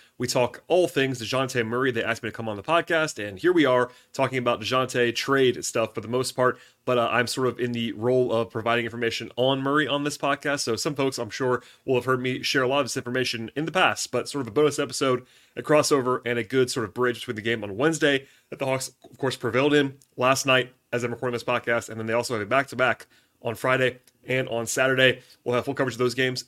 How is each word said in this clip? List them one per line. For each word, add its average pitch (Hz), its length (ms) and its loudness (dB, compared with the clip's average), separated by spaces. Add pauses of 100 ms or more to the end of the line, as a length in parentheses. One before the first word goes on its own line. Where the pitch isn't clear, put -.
(180)
We 123 100 -2
talk 123 400 0
all 170 220 4
things 135 320 0
DeJounte 127 440 -2
Murray. 123 260 0
They 110 120 -2
asked 110 200 -2
me 110 60 -6
to - 60 -8
come 113 140 -8
on 104 80 -6
the 98 60 -12
podcast, 160 640 0
and 95 140 -10
here 180 140 4
we 160 120 6
are 123 240 4 (220)
talking 131 260 -2
about 120 220 0
DeJounte 120 560 0
trade 135 480 2
stuff 113 320 -2
for 113 60 -6
the 107 80 -12
most 127 240 -2
part, 127 260 0 (240)
but, 123 140 0
uh, 117 120 2
I'm 117 180 2
sort 127 200 -2
of 117 120 -4
in 123 120 -2
the 117 220 -4
role 123 400 2
of 113 160 0
providing 117 340 -2
information 117 540 -6
on 135 240 0
Murray 139 260 0
on 143 160 -2
this 143 140 -4
podcast, 143 440 -2
so 113 140 -2
some 147 200 -4
folks, 135 220 -2
I'm 117 120 -6
sure, 127 320 0 (240)
will 135 100 2
have 123 100 0
heard 127 160 0
me 127 200 -4
share 135 220 0
a 123 40 2
lot 139 120 2
of 139 60 0
this 127 120 -6
information 123 580 -4
in 151 100 -4
the 160 60 -6
past, 156 400 0
but 123 160 -2
sort 143 140 -6
of 117 60 -6
a 107 40 -10
bonus 147 280 2
episode, 127 460 -2 (320)
a 123 40 -8
crossover, 135 640 2
and 120 140 0
a 113 40 -2
good 131 280 2
sort 113 140 -4
of 95 80 -10
bridge 123 260 0
between 117 160 -8
the 107 60 -8
game 113 220 -2
on 101 140 -8
Wednesday 147 500 2 (220)
that 139 100 -12
the 135 60 -4
Hawks, 131 260 -2 (180)
of - 80 -20
course, 127 200 -4
prevailed 127 360 2
in 139 220 2 (200)
last 131 300 2
night 127 280 2 (180)
as 120 120 -2
I'm 120 80 -4
recording 120 220 -4
this 117 100 -4
podcast, 117 460 0
and 110 100 -10
then 110 80 -6
they 113 60 0
also 120 200 0
have 104 100 -2
a - 20 -4
back-to-back 123 600 0 (340)
on 117 140 -4
Friday 127 440 0 (280)
and 127 220 -2
on 117 180 -4
Saturday. 131 540 4 (240)
We'll 123 100 0
have 117 80 0
full 139 100 -4
coverage 123 220 -2
of 117 40 -8
those 123 140 2
games 127 340 -2